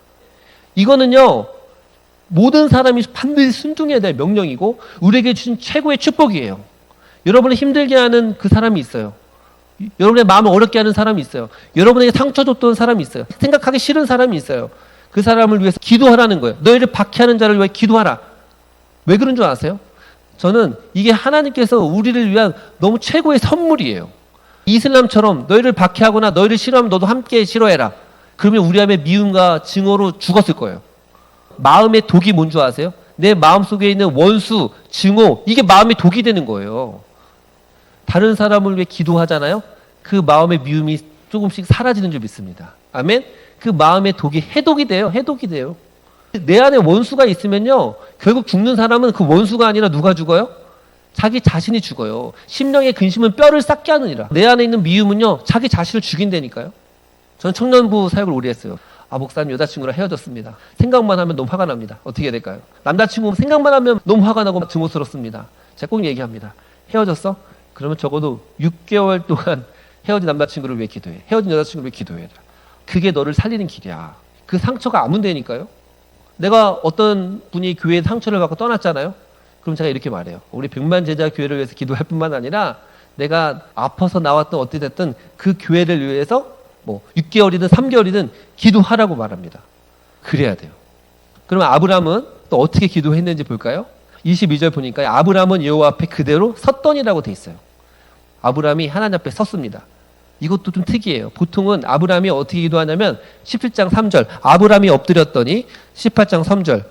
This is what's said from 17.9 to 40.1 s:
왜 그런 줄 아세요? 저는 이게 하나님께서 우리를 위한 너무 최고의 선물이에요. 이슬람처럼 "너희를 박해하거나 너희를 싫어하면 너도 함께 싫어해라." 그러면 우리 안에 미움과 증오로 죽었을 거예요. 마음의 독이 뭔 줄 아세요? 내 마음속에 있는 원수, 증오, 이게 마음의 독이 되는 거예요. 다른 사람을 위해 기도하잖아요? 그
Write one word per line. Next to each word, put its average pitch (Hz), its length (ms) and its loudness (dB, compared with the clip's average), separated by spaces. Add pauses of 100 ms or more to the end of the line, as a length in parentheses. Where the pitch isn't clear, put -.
왜 185 120 4
그런 262 180 0
줄 226 100 0
아세요? 151 340 -4 (580)
저는 185 380 0 (180)
이게 208 180 2
하나님께서 254 680 0
우리를 214 500 0
위한 202 240 2 (260)
너무 214 200 0
최고의 302 400 0
선물이에요. 226 720 -2 (560)
이슬람처럼 220 840 2
"너희를 233 240 4
박해하거나 214 600 2
너희를 196 260 2
싫어하면 247 320 0
너도 185 160 0
함께 233 400 0
싫어해라." 175 480 0 (420)
그러면 208 300 2
우리 180 160 2
안에 202 160 2
미움과 180 640 2
증오로 196 560 -2
죽었을 185 360 2
거예요. 95 260 -10 (760)
마음의 214 500 4
독이 180 260 2
뭔 160 160 0
줄 156 120 -2
아세요? 143 320 -2 (220)
내 196 180 2
마음속에 190 560 2
있는 196 240 0
원수, 190 560 2 (220)
증오, 208 560 2
이게 226 160 2
마음의 202 320 6
독이 180 260 2
되는 202 240 -2
거예요. 110 560 -10 (1040)
다른 208 300 0
사람을 208 400 0
위해 185 120 -4
기도하잖아요? 170 760 -2 (400)
그 - 140 -6